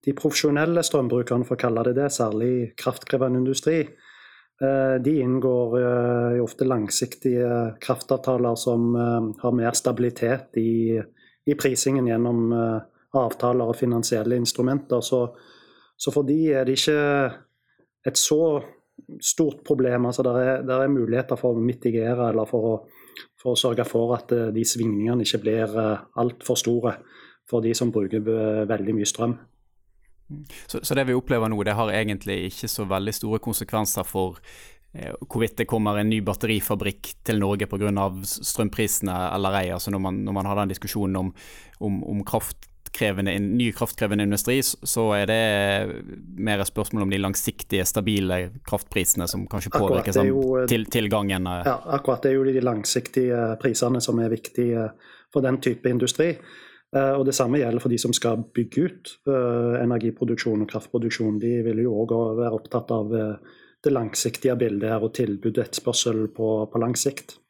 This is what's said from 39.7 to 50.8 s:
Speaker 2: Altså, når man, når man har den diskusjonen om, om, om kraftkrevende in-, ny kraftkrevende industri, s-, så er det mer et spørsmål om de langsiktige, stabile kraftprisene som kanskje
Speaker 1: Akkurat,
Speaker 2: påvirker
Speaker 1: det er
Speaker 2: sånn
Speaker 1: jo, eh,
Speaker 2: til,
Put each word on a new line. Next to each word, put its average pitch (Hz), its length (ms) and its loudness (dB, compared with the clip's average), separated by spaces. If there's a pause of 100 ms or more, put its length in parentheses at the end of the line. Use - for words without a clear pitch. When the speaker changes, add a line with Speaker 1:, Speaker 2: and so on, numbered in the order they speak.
Speaker 2:
Altså, 92 240 -4
når 95 80 -2
man, 95 240 -4
når 98 140 -4
man 98 100 -2
har 101 80 0
den 98 160 0
diskusjonen 98 460 -2
om, 92 100 -2 (480)
om, 101 320 -2
om 101 160 -2
kraftkrevende - 1120 -2
in-, 101 160 0
ny 120 160 2
kraftkrevende 104 560 0
industri, 104 320 2
s-, - 240 0
så 110 320 0
er 101 160 2
det 113 100 4 (920)
mer 104 240 -2
et 98 160 -2
spørsmål 104 320 -2
om 98 80 0
de 98 80 0
langsiktige, 95 640 -2
stabile 92 600 0 (180)
kraftprisene 90 640 -2
som 95 160 -4
kanskje 95 300 -4
Speaker 1:
Akkurat, 101 160 4
Speaker 2:
påvirker 92 180 0
Speaker 1:
det 92 60 2
er 131 80 6
Speaker 2:
sånn 131 100 4
Speaker 1:
jo, 135 100 2 (200)
eh, - 100 0
Speaker 2:
til, 110 160 -2